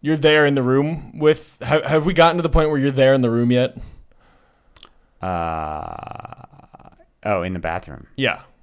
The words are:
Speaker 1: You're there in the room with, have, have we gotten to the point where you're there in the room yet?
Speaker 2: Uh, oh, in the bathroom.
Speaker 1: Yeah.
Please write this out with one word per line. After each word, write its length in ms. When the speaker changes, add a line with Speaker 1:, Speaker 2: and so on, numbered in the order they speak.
Speaker 1:
You're 160
there 300
in 80
the 80
room 560
with, 420
have, 240
have 220
we 80
gotten 220
to 60
the 60
point 220
where 80
you're 100
there 240
in 80
the 80
room 220
yet? 260
Speaker 2:
Uh, 1200
oh, 200
in 100
the 60
bathroom. 560
Speaker 1:
Yeah. 260